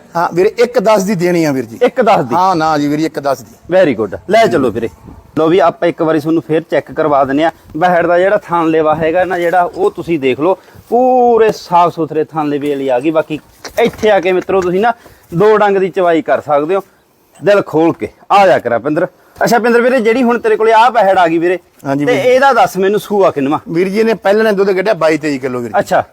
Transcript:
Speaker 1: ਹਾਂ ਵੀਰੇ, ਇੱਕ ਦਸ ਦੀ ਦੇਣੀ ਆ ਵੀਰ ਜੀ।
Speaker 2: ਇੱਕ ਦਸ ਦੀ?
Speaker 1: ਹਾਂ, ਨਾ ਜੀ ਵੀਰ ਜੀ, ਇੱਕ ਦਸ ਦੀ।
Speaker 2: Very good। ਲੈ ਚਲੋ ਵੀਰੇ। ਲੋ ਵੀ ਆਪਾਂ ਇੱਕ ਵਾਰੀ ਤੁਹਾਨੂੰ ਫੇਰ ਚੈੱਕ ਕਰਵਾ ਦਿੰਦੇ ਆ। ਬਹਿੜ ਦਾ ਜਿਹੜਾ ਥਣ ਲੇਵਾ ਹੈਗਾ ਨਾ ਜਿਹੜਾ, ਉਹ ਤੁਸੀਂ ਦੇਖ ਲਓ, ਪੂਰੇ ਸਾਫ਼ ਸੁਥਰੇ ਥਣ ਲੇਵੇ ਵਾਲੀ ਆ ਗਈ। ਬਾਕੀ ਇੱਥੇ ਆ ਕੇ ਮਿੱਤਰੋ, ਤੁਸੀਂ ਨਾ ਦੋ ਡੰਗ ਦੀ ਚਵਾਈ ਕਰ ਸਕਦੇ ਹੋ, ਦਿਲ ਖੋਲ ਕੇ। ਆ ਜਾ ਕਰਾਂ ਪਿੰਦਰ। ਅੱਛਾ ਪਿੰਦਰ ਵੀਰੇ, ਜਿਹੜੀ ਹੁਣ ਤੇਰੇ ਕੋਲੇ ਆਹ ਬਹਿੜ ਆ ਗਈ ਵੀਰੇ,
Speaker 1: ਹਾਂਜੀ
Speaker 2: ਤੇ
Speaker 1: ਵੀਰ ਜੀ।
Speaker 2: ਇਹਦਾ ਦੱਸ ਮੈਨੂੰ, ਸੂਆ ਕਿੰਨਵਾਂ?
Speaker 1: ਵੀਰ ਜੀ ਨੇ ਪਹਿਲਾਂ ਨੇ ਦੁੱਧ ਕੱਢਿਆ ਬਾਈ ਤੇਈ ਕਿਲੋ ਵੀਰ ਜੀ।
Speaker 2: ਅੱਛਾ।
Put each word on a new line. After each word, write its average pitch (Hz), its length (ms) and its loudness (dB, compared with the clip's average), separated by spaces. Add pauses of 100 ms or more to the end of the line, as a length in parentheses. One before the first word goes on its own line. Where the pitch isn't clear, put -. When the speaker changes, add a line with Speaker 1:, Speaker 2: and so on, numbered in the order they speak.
(160)
Speaker 1:
ਹਾਂ 170 200 -2
ਵੀਰੇ, 185 220 2
ਇੱਕ 240 220 0
ਦਸ 208 240 2
ਦੀ 202 120 -2
ਦੇਣੀ 175 300 0
ਆ 147 60 0
ਵੀਰ 131 140 -4
ਜੀ। 110 180 -16
Speaker 2:
ਇੱਕ - 180 0
ਦਸ 190 240 2
ਦੀ? 139 100 -4
Speaker 1:
ਹਾਂ, 185 200 0
ਨਾ 156 220 0
ਜੀ 147 100 -2
ਵੀਰ 151 120 -2
ਜੀ, 160 60 -2
ਇੱਕ 156 140 -6
ਦਸ 139 220 -4
ਦੀ। - 340 -8
Speaker 2:
Very 147 260 2
good। 98 180 -6 (100)
ਲੈ 220 160 4
ਚਲੋ 135 260 0
ਵੀਰੇ। 110 180 -6 (480)
ਲੋ 156 100 2
ਵੀ 175 120 4
ਆਪਾਂ 170 300 0
ਇੱਕ - 120 -6
ਵਾਰੀ 160 180 0
ਤੁਹਾਨੂੰ 160 280 -2
ਫੇਰ 160 140 0 (100)
ਚੈੱਕ 147 200 -4
ਕਰਵਾ 143 320 0
ਦਿੰਦੇ 139 200 0
ਆ। 165 80 0 (260)
ਬਹਿੜ 170 300 0
ਦਾ 175 120 2
ਜਿਹੜਾ 196 180 2
ਥਣ 170 300 -4
ਲੇਵਾ 156 280 0
ਹੈਗਾ 165 280 -2
ਨਾ 180 160 -4
ਜਿਹੜਾ, 175 240 0
ਉਹ 185 280 -2
ਤੁਸੀਂ 165 280 -6
ਦੇਖ 127 200 -2
ਲਓ, 180 180 0 (320)
ਪੂਰੇ 240 600 2
ਸਾਫ਼ 175 440 0
ਸੁਥਰੇ 156 280 -4
ਥਣ 151 240 -6
ਲੇਵੇ 147 220 -4
ਵਾਲੀ 139 180 -4
ਆ 123 120 0
ਗਈ। 156 120 0
ਬਾਕੀ 156 280 -4 (420)
ਇੱਥੇ 220 300 0
ਆ 196 80 4
ਕੇ 180 120 0
ਮਿੱਤਰੋ, 185 300 0
ਤੁਸੀਂ 180 200 -2
ਨਾ 233 120 0 (400)
ਦੋ 214 240 4
ਡੰਗ 202 200 2
ਦੀ 190 120 0
ਚਵਾਈ 170 320 0
ਕਰ 131 200 0
ਸਕਦੇ 151 340 -2
ਹੋ, 190 60 -2 (640)
ਦਿਲ 196 180 4
ਖੋਲ 160 320 0
ਕੇ। 104 140 -8 (240)
ਆ 196 160 4
ਜਾ 143 120 4
ਕਰਾਂ 117 200 -2
ਪਿੰਦਰ। 151 280 -2 (360)
ਅੱਛਾ 226 160 2
ਪਿੰਦਰ 233 220 2
ਵੀਰੇ, 254 180 0
ਜਿਹੜੀ 226 240 0
ਹੁਣ 233 160 0
ਤੇਰੇ 214 160 0
ਕੋਲੇ 220 160 2
ਆਹ 233 200 4
ਬਹਿੜ 196 260 2
ਆ 175 100 2
ਗਈ 165 100 0
ਵੀਰੇ, 170 220 -2 (260)
Speaker 1:
ਹਾਂਜੀ 139 200 -2
Speaker 2:
ਤੇ 240 80 0
Speaker 1:
ਵੀਰ 185 80 0
ਜੀ। 254 80 2
Speaker 2:
ਇਹਦਾ 262 240 4
ਦੱਸ 196 240 0
ਮੈਨੂੰ, 196 220 0
ਸੂਆ 190 320 0
ਕਿੰਨਵਾਂ? 143 280 -4 (100)
Speaker 1:
ਵੀਰ 175 200 -2
ਜੀ 208 140 0
ਨੇ 226 100 0
ਪਹਿਲਾਂ 202 300 0
ਨੇ 220 80 2
ਦੁੱਧ 196 200 0
ਕੱਢਿਆ 190 220 -2
ਬਾਈ 160 240 0
ਤੇਈ 147 200 -4
ਕਿਲੋ 127 220 -6
ਵੀਰ 120 80 -6
ਜੀ। 160 120 -2
Speaker 2:
ਅੱਛਾ। 180 340 -2